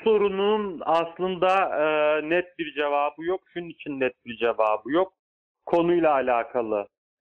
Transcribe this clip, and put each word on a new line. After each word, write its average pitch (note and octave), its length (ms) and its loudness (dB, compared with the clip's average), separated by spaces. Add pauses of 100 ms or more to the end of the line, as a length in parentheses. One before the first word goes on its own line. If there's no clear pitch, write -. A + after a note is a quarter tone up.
sorunun G3+ 800 0
aslında, E3+ 680 0 (300)
e, D#3 60 2 (420)
net F3+ 280 -2
bir D3+ 160 -8
cevabı D3 500 -2
yok. F#3 160 -2 (140)
Şunun F3 140 -10
için C#3+ 320 -10
net B2+ 120 0 (140)
bir A#2 100 -12
cevabı A2 560 0
yok. F#3 200 0 (540)
Konuyla E3+ 460 2
alakalı, A#2 720 0 (340)